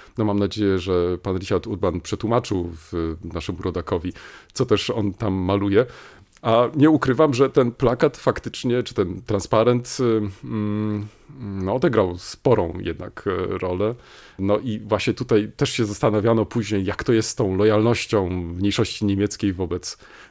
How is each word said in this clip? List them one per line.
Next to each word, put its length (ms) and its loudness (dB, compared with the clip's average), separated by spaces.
No, 80 0
mam 140 2
nadzieję, 400 0
że 380 0
pan 200 -2
Richard 300 -2
Urban 340 -2
przetłumaczył 720 -2
w-, 480 -6
naszemu 380 -8
rodakowi, 520 -4
co 120 -2
też 240 0
on 240 -2
tam 200 -4
maluje. 520 2
A 340 4
nie 140 6
ukrywam, 440 4
że 160 4
ten 220 4
plakat 460 2
faktycznie, 640 -2
czy 100 -10
ten 280 -2
transparent, 800 0
y, 220 2
mm, 640 -4
no, 360 -4
odegrał 420 0
sporą 600 0
jednak, 480 -8
e, 300 -2
rolę. 380 -2
No 200 2
i 200 -6
właśnie 340 0
tutaj 440 0
też 120 0
się 160 0
zastanawiano 600 2
później, 400 -2
jak 180 -4
to 100 2
jest 160 2
z 60 -6
tą 200 0
lojalnością 760 2
mniejszości 760 -2
niemieckiej 480 0
wobec 440 -6